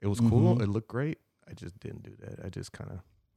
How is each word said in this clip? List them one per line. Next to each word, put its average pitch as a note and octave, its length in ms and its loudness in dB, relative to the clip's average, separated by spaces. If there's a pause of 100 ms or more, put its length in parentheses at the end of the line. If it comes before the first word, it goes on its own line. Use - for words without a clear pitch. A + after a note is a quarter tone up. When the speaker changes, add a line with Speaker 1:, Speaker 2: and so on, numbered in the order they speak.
Speaker 1:
it G2 60 -2
was G2+ 140 0
cool. A#2 340 6
Speaker 2:
Mm-hmm. A#2+ 80 2
Speaker 1:
It G2+ 80 2
looked A2 180 -2
great. C#3 300 -4 (300)
I - 40 -14
just F#2 280 -12
didn't G#2+ 220 -12
do G#2 180 -18
that. - 240 -14
I G2 40 -8
just F#2 240 -10
kinda - 300 -12 (340)